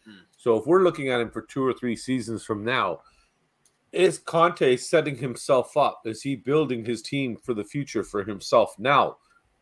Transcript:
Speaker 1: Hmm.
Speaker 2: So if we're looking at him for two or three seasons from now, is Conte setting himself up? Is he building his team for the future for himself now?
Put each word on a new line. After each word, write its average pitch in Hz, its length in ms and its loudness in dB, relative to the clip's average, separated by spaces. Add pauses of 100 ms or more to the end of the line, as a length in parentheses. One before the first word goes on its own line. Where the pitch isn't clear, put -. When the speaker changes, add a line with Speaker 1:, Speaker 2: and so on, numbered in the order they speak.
Speaker 1:
Hmm. 107 80 -20 (240)
Speaker 2:
So 113 200 2
if 110 100 -4
we're 180 180 6
looking 151 240 0
at 123 120 0
him 113 100 -4
for 113 120 -10
two - 240 -4
or 123 60 2
three 120 240 -4
seasons 113 480 -6
from 104 200 -6
now, 110 360 -2 (920)
is 175 260 2
Conte 165 580 2
setting 147 400 0
himself 123 600 0
up? 135 280 2
Is 113 180 -8
he 139 140 -4
building 127 480 0
his 110 180 -4
team 135 340 -4
for - 180 -6
the 101 100 -4
future 135 400 -6
for 101 200 -6
himself 104 540 0
now? 120 380 2 (460)